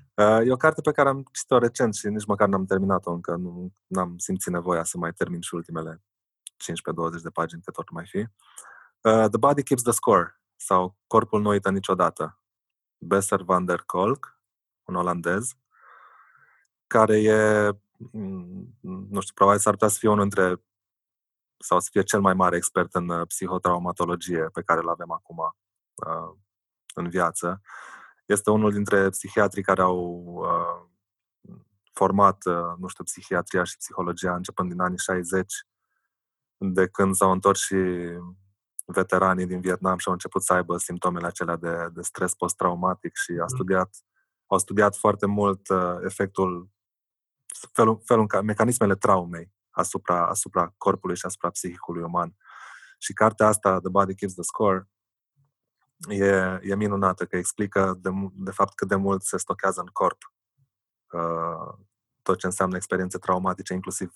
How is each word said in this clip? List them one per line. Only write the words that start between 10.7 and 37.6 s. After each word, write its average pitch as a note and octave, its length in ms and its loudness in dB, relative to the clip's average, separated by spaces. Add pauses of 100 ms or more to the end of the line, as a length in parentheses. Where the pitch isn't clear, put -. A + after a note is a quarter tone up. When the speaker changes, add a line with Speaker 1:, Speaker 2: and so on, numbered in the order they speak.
Speaker 1:
Corpul A2 340 2
nu G#2 80 0
uită G2 200 2
niciodată. F#2 720 0 (560)
Besser G2 440 0
van F2+ 240 2
der F2 200 -2
Kolk, G#2 540 -2 (440)
un F2+ 120 -10
olandez, F2 560 -2 (1400)
care A2 340 4
e, G#2+ 480 4 (420)
mm, F#2+ 680 -12 (320)
nu G2+ 120 -4
știu, - 120 -10
probabil G2+ 260 6
s-ar G#2 140 2
putea G#2+ 140 2
să G2+ 120 0
fie A2 100 2
unul G#2 200 4
dintre, F#2 340 2 (960)
sau F2+ 200 2
să - 120 -6
fie G2 120 2
cel G#2 180 2
mai F#2+ 120 4
mare F2+ 220 4
expert E2+ 400 -2
în, F2 140 -2
uh, E2+ 180 -2
psihotraumatologie F2 1300 -2
pe E2+ 80 -8
care E2 180 0
îl E2 100 -4
avem E2+ 220 -6
acum, E2 260 -12
uh, E2 960 -10 (600)
în F2 140 -4
viață. F2 520 -2 (640)
Este G#2 240 0
unul G#2+ 220 4
dintre G2 380 2
psihiatrii G2+ 540 0
care F#2+ 180 4
au, F2 440 0
uh, F2 640 -4 (1040)
format, G2 520 4
uh, F2 320 -2
nu F2+ 100 -12
știu, - 160 -14
psihiatria F2+ 600 -2
și - 140 -8
psihologia F2 580 -6
începând F2+ 340 -6
din F2 100 -8
anii F2+ 180 -2
șaizeci, F#2 680 -4 (920)
de F#2 300 0
când F#2+ 280 2
s-au F#2+ 160 4
întors F#2+ 280 2
și - 160 -4 (1080)